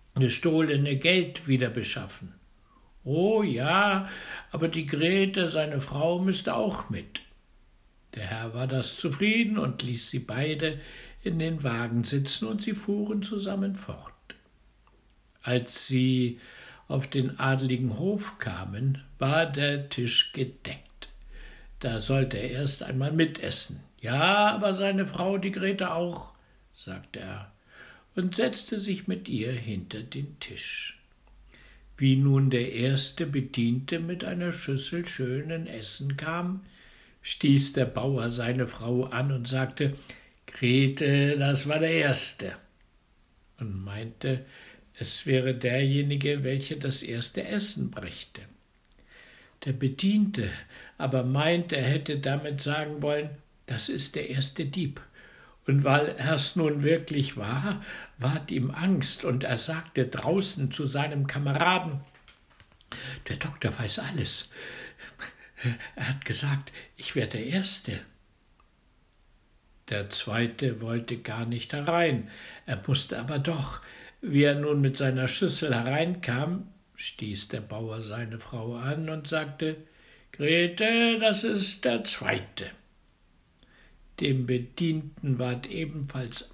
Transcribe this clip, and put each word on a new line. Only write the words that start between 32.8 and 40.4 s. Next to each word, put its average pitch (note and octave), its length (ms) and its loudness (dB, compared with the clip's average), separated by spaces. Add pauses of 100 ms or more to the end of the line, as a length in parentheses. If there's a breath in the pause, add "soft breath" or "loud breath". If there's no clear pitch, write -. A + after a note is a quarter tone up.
Bediente C3+ 720 0
mit F3 260 -4
einer F3 280 -2
Schüssel E3+ 560 -4
schönen D3 580 -4
Essen C#3 500 -6
kam, F3 480 -4 (600 loud breath)
stieß C#3 500 6
der C3 120 4
Bauer A#2+ 440 0
seine A#2+ 380 0
Frau B2 380 0
an C3 260 0
und B2 160 0
sagte: C3 480 0 (500 loud breath)